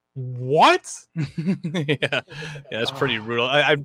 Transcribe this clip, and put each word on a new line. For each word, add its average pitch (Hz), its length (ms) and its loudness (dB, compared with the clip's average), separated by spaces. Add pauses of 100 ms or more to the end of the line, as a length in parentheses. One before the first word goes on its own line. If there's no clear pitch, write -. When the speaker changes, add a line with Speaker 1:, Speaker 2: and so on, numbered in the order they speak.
(140)
Speaker 1:
"What?" 131 760 2 (180)
Speaker 2:
<laughs> - 80 -12
Yeah. 160 880 -2
Yeah, 139 180 -2 (500)
that's 113 220 -2
pretty 127 260 -2
Speaker 1:
Ah. 107 60 -8
Speaker 2:
brutal. 117 220 -2
I, 143 160 2
I, 147 220 4